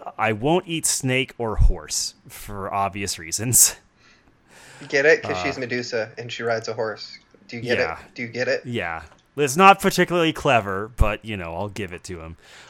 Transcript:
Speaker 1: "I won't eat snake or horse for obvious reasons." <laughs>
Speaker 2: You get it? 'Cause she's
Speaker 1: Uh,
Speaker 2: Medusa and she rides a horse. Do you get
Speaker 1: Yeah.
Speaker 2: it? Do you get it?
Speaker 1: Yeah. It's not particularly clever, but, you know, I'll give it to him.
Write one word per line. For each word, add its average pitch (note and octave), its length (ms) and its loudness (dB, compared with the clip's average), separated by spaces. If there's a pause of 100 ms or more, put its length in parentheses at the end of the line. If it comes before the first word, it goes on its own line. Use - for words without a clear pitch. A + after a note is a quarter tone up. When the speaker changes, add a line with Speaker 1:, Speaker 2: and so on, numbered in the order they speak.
(160)
Speaker 1:
"I A2 160 2
won't C#3+ 360 2
eat E3 180 -4
snake C3 540 0
or A2 160 -2
horse - 580 0 (160)
for G2 420 -10
obvious G2 460 -2
reasons." G#2 600 2
<laughs> - 60 -20 (960)
Speaker 2:
You C#3 80 -16
get C#3+ 180 2
it? D#3+ 160 6
'Cause F#3 180 -4
she's C3+ 160 -2
Speaker 1:
Uh, C3+ 40 -6
Speaker 2:
Medusa A#2 580 -4
and A#2 120 -10
she - 120 -10
rides A2+ 240 -2
a A2 60 -6
horse. G#2+ 440 -6 (300)
Do - 80 -12
you A#2 80 -8
get A#2+ 160 0
Speaker 1:
Yeah. E2 200 0
Speaker 2:
it? - 60 -18 (100)
Do C3 60 -10
you A#2 60 -6
get A#2 220 -4
it? C3+ 160 -2
Speaker 1:
Yeah. F2 380 -4 (340)
It's C#3 180 0
not F#3+ 240 8
particularly E3+ 540 2
clever, A2 640 0
but, G#2+ 260 2
you G#2+ 140 -6
know, E2+ 180 -8
I'll G2+ 140 -4
give F#2+ 240 -8
it E2+ 120 -14
to F2 140 -12
him. E2 160 -14 (340)